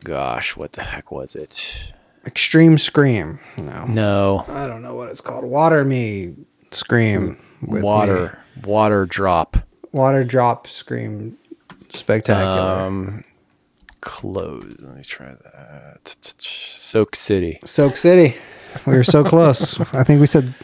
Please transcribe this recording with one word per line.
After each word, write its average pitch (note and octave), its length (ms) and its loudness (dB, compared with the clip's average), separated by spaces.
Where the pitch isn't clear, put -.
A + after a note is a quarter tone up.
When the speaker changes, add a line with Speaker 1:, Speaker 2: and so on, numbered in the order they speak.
Speaker 1:
gosh, C2+ 520 -6
what - 180 -14
the - 100 -14
heck - 280 -14
was C2+ 240 -14
it? - 560 -12
Speaker 2:
Extreme D#3+ 500 6
Scream. A#2 600 0
No. - 300 -12
Speaker 1:
No. G2+ 600 0
Speaker 2:
I C#3 200 -8
don't A#2 160 -14
know B2 100 -14
what A#2+ 160 -12
it's - 100 -14
called. B2 240 -10
Water D3 400 2
Me A2 520 -4
Scream A2 720 0
with G#2 180 -4
Speaker 1:
Water, G2+ 560 0
Speaker 2:
Me. - 100 -20
Speaker 1:
water G#2 420 2
drop. F2 500 0
Speaker 2:
Water C3+ 320 2
Drop A#2+ 440 0
Scream A2 720 -10
Spectacular. F#2+ 960 -2
Speaker 1:
Um, F#2+ 380 -8
close. E2 800 -10
Let C2 180 -20
me C#2 60 -20
try C2 300 -18
that. - 840 -20
Soak - 800 -4
City. F2+ 500 -4
Speaker 2:
Soak C#3+ 320 0
City. E3+ 380 6
We C3+ 100 2
were B2+ 80 6
so D3 200 4
close. D#3 560 4
Speaker 1:
<laughs> - 140 -6
Speaker 2:
I C3 100 2
think C#3+ 180 6
we D3 60 8
said, B2+ 260 2